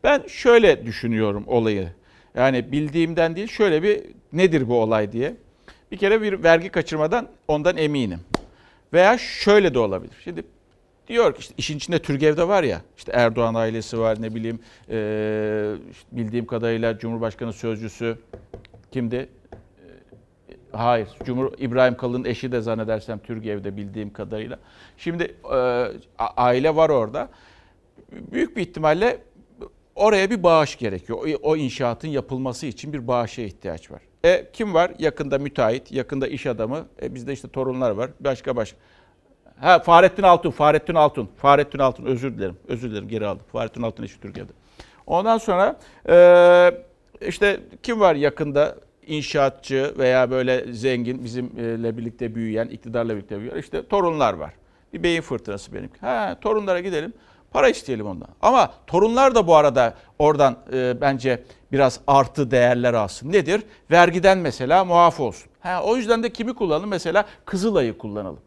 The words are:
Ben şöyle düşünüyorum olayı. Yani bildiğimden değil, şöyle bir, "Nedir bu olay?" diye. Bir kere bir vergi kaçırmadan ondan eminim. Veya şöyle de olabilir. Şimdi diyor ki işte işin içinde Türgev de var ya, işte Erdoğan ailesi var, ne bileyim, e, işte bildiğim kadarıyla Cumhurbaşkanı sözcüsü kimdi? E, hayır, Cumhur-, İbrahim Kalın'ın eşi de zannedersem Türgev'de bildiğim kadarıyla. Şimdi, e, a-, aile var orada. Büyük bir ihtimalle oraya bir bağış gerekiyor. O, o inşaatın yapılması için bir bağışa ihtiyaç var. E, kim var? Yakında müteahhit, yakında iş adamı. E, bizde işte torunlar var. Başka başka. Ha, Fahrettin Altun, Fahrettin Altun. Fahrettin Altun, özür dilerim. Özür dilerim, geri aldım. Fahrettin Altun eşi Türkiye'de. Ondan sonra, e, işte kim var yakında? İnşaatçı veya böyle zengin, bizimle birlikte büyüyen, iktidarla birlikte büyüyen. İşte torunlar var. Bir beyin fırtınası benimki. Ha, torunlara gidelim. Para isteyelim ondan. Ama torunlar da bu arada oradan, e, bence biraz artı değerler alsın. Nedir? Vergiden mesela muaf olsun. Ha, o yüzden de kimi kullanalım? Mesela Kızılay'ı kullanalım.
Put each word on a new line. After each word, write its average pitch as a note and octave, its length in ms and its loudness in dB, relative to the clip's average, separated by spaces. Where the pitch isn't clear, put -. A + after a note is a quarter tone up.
Ben C#4 220 2
şöyle G#3 600 4
düşünüyorum A2 600 -2
olayı. G#2+ 420 0
Yani B2 380 0
bildiğimden E3 640 -2
değil, G#3+ 120 -8
şöyle E3+ 340 0
bir, G#3 200 0
"Nedir D#3 360 2
bu A#2+ 120 2
olay?" A2 320 0
diye. C3+ 220 -4
Bir G#3 60 -12
kere G3+ 260 2
bir F#3+ 200 -4
vergi E3 260 4
kaçırmadan D#3+ 600 -2
ondan D#3 280 0
eminim. C3+ 440 -2
Veya F#3+ 260 6
şöyle G3+ 560 2
de B2 40 2
olabilir. G2 360 -2
Şimdi E3+ 200 -12
diyor A3+ 260 2
ki - 60 -16
işte - 160 -18
işin D3+ 200 -6
içinde E3 220 -4
Türgev D3+ 380 0
de F3 120 0
var G3 140 2
ya, F#2+ 180 -2
işte - 180 -12
Erdoğan A#2 400 2
ailesi A2+ 440 -4
var, A2+ 240 -2
ne A2 120 -8
bileyim, A2+ 260 -8
e, G#2+ 840 -4
işte - 220 -20
bildiğim A#2 340 -6
kadarıyla A2+ 520 -4
Cumhurbaşkanı A2+ 540 -8
sözcüsü A2+ 680 -8
kimdi? A#2+ 260 -6
E, C3+ 120 -8
hayır, A#2 360 0
Cumhur-, C3 340 -4
İbrahim B2+ 380 0
Kalın'ın B2 280 -6
eşi A#2+ 280 -6
de A#2+ 80 -2
zannedersem A2 580 -6
Türgev'de G#2 580 -10
bildiğim G2+ 360 -12
kadarıyla. A2 460 -12
Şimdi, E3+ 380 -6
e, - 120 -4
a-, - 180 -4
aile C3 400 2
var D#3+ 120 4
orada. B2+ 400 -2
Büyük - 440 -6
bir G3+ 60 -4
ihtimalle E3 560 0
oraya G3+ 360 2
bir G#3+ 120 -4
bağış D#3+ 360 4
gerekiyor. G#2 400 -6
O, D3+ 320 -4
o D#3+ 60 2
inşaatın C3 520 -4
yapılması C3 580 -6
için C#3 260 -12
bir B2+ 160 -10
bağışa A#2+ 340 -4
ihtiyaç F#2 480 -12
var. - 100 -20
E, F3 280 2
kim A#2 220 -6
var? F3 240 2
Yakında C#3+ 400 -2
müteahhit, C3 540 -2
yakında C3+ 360 -6
iş C#3 180 -8
adamı. A#2+ 400 -6
E, B2+ 120 -10
bizde B2+ 180 -10
işte B2+ 160 -12
torunlar B2+ 420 -2
var. A2+ 200 -4
Başka C3 360 -4
başka. A2 220 -6
Ha, E3 180 6
Fahrettin F3+ 440 6
Altun, F3 280 6
Fahrettin D3+ 440 2
Altun. C#3+ 420 2
Fahrettin C#3+ 420 2
Altun, B2+ 260 0
özür B2 340 -4
dilerim. F#2 180 -6
Özür A#2+ 220 -8
dilerim, G2+ 180 -10
geri G#2+ 180 -6
aldım. G2 260 -6
Fahrettin A#2 300 -8
Altun A2+ 220 -8
eşi - 160 -18
Türkiye'de. G2 320 -16
Ondan G#3+ 320 0
sonra, G3 380 0
e, F3 1200 6
işte G3+ 320 0
kim A3+ 180 -4
var F3+ 140 6
yakında? C#3+ 600 0
İnşaatçı C#3 920 -2
veya B2+ 320 2
böyle B2+ 420 -2
zengin, B2 520 -4
bizimle A#2 760 -6
birlikte A2+ 360 -8
büyüyen, A2+ 340 -4
iktidarla A2+ 480 -6
birlikte G2+ 220 -12
büyüyen. B2+ 180 -12
İşte D#3+ 300 -10
torunlar D#3+ 460 0
var. D#2 200 -10
Bir E3 100 -10
beyin E3+ 200 -2
fırtınası G#2 520 -10
benimki. - 260 -14
Ha, G3+ 400 -4
torunlara G3+ 400 -2
gidelim. F3+ 320 -6
Para - 180 2
isteyelim G#2+ 380 -4
ondan. F#2 220 -12
Ama A3 300 4
torunlar A#3 480 2
da G#3 120 2
bu E3 100 6
arada C3 380 4
oradan, D3 380 2
e, B2+ 280 -2
bence C3 420 -2
biraz C3+ 340 2
artı C#3 440 2
değerler B2 440 2
alsın. A2+ 380 -4
Nedir? G3 300 0
Vergiden F3 480 6
mesela D#3 460 0
muaf E3+ 360 4
olsun. A2+ 300 -6
Ha, F3+ 240 -6
o A3 120 0
yüzden A3+ 260 0
de A#3 80 -4
kimi A#3 240 -8
kullanalım? F#3+ 360 -2
Mesela F3+ 340 -2
Kızılay'ı F3+ 540 -2
kullanalım. G2+ 480 -10